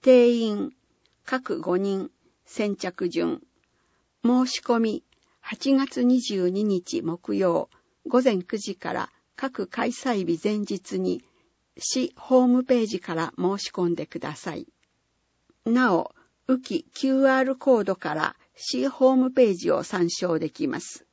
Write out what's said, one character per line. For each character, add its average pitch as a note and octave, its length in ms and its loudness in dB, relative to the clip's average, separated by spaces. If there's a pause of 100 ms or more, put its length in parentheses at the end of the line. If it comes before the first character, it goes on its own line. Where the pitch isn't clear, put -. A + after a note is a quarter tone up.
定 B3 300 8
員、 G#3+ 420 -2 (520)
各 - 360 -6
五 F3+ 160 -2
人、 G3 340 -2 (340)
先 G#3 300 -4
着 F#3 340 -6
順。 E3+ 320 -4 (840)
申 B3+ 240 2
し - 140 -8
込 A#3 180 0
み、 A3 240 -2 (360)
八 - 340 -2
月 C4+ 300 0
二 B3 180 4
十 F#3 280 -2
二 G3 140 -2
日 F#3+ 380 -2
木 F3 340 -6
曜、 F3 340 0 (380)
午 B3+ 140 4
前 A3 200 0
九 G#3+ 160 -8
時 G#3 180 -8
か - 180 -8
ら - 180 -6 (240)
各 B3+ 320 -6
開 A3+ 220 -2
催 A#3 360 -4
日 E3 180 -2
前 G#3 160 0
日 F#3+ 400 -6
に、 F#3 240 -4 (540)
市 - 380 -4
ホ B3+ 280 2
ー B3+ 40 4
ム B3 160 4
ペ B3 200 2
ー - 20 0
ジ G#3 140 -6
か E3+ 160 -8
ら E3 220 -4
申 F#3 200 0
し - 140 -10
込 F3+ 180 0
ん E3+ 60 0
で D3 100 -8
く - 140 -12
だ D3 160 -8
さ D#3+ 200 -12
い。 - 120 -12 (960)
な A#3 300 2
お、 - 180 -2 (340)
浮 B3+ 120 2
き B3+ 340 -6
キ - 160 -2
ュ C4+ 140 2
ー C4 140 4
ア - 20 2
ー C4+ 40 2
ル C4 120 -2
コ C4 240 4
ー G3+ 40 0
ド F#3+ 120 -2
か D3+ 180 -8
ら D#3 220 -4 (200)
市 C4 320 -4
ホ C4 260 4
ー - 20 4
ム B3+ 160 2
ペ B3 200 6
ー - 40 0
ジ E3+ 160 -2
を C#3+ 120 0
参 F3 260 0
照 F3 280 -2
で D#3 120 -4
き - 180 -6
ま - 120 -4
す。 - 340 -16